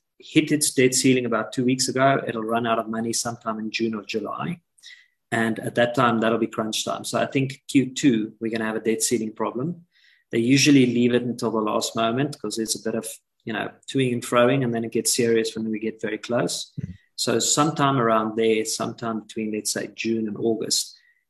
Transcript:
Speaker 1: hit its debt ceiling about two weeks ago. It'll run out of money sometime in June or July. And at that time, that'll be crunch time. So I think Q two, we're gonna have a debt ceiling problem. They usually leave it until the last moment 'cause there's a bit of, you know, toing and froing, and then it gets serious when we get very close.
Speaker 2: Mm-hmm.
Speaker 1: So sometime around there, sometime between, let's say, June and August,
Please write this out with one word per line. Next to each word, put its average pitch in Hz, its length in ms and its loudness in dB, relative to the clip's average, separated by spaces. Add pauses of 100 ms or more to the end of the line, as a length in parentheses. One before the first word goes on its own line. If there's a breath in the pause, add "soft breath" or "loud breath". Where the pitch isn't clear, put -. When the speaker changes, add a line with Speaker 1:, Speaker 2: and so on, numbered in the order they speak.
(180)
Speaker 1:
hit 151 320 0
its 147 200 2
debt 127 240 4
ceiling 127 320 4
about 110 260 -2
two 127 120 -2
weeks 127 240 2
ago. 135 380 2
It'll 113 160 -4
run 113 240 -2
out 113 120 2
of 110 100 -4
money 113 240 -4
sometime 117 460 -4
in 110 120 -6
June 113 240 -2
or 104 80 -8
July. 107 580 -6 (680 soft breath)
And 113 280 0
at - 160 -8
that 120 200 2
time, 117 260 4
that'll 113 180 2
be 110 80 0
crunch 110 380 -4
time. - 200 -6
So 113 160 -2
I 113 60 2
think 135 420 -2
Q 131 240 2
two, 110 480 2
we're 113 100 -4
gonna 110 140 -4
have 110 120 -4
a 113 40 -4
debt 113 220 0
ceiling 107 300 -2
problem. 120 520 -6 (460)
They 117 80 -2
usually 135 480 6
leave 120 260 2
it 120 100 2
until 117 280 -4
the 110 80 0
last 110 360 -2
moment 120 460 -2
'cause 107 160 -6
there's 110 180 -4
a - 80 -10
bit 110 120 -4
of, 110 120 -4 (380)
you 117 80 -8
know, 104 180 -6 (220)
toing 127 220 0
and 120 80 -4
froing, 127 420 4
and 117 100 -2
then 113 100 -2
it 117 80 -8
gets 113 220 0
serious 113 400 2
when 110 160 -4
we 107 80 -4
get 110 220 -6
very 107 180 -6
close. - 640 -4
Speaker 2:
Mm-hmm. 90 120 -10 (220 loud breath)
Speaker 1:
So 117 240 0
sometime 143 600 2
around 110 380 2
there, 110 280 4
sometime 113 560 -6
between, 110 320 -6
let's 107 200 -4
say, - 220 -4
June 113 340 -2
and 101 100 -8
August, - 600 -2 (320 soft breath)